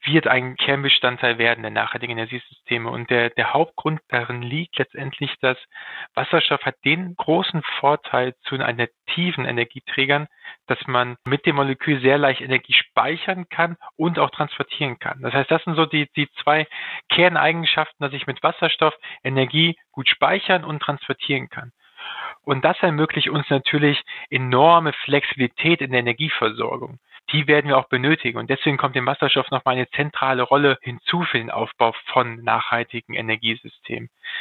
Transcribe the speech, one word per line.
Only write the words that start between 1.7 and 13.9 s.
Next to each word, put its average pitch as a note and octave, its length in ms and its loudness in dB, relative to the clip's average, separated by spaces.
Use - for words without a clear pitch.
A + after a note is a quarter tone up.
nachhaltigen A2+ 480 -4
Energiesysteme. A#2 720 -6
Und A#2+ 180 -8
der, A#2 220 2
der - 220 -2
Hauptgrund D#3 560 -2
darin A#2+ 340 -4
liegt D3 360 -6
letztendlich, C3+ 600 -6
dass B2+ 160 2
Wasserstoff C#3+ 480 0
hat C3 120 -2
den F3 300 0
großen E3 480 0
Vorteil C3 640 0
zu - 140 -6
alternativen B2+ 880 -2
Energieträgern, C3+ 840 -2
dass - 220 -2
man B2 260 0
mit C3+ 220 0
dem D#3 80 4
Molekül C#3 460 0
sehr C3 180 4
leicht C#3 220 2
Energie B2+ 320 -2
speichern E3+ 760 0
kann E3+ 280 -2